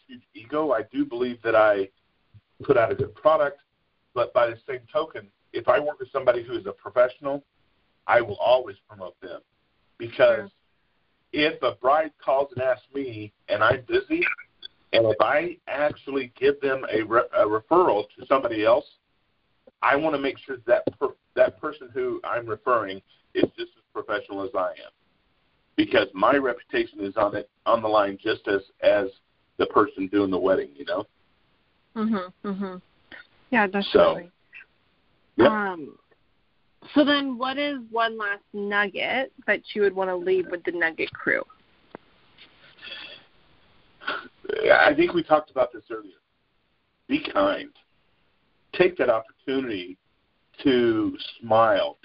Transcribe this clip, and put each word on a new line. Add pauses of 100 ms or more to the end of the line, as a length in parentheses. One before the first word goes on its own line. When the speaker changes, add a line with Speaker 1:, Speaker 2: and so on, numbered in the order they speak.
Speaker 1:
huge (120)
ego.
I
do
believe
that
I (720)
put
out
a
good
product, (540)
but
by
the (120)
same (120)
token, (260)
if
I
work
with
somebody
who
is
a
professional, (640)
I
will
always (120)
promote
them. (580)
Because
Speaker 2:
Sure. (840)
Speaker 1:
if
a
bride (120)
calls
and
asks
me, (160)
and
I'm
busy, (680)
and
if
I (100)
actually
give
them
a
re-,
a
referral (120)
to
somebody
else, (960)
I
wanna
make
sure
that (160)
per-, (200)
that
person
who
I'm
referring (320)
is (120)
just
as (100)
professional
as
I
am, (840)
because
my
reputation
is
on
it, (180)
on
the
line
just
as, (220)
as (480)
the
person
doing
the
wedding,
you
know? (880)
Speaker 2:
Mm-hmm,
mm-hmm. (760)
Yeah,
Speaker 1:
So,
Speaker 2:
definitely. (1040)
Speaker 1:
yep.
Speaker 2:
Um, (960)
so
then
what
is (120)
one
last (100)
nugget (140)
that (120)
you
would
wanna
leave
with
the
Nugget
crew? (3250)
Speaker 1:
I
think
we
talked
about
this
earlier. (960)
Be
kind. (1040)
Take
that
opportunity (100)
opportunity (640)
to (240)
smile.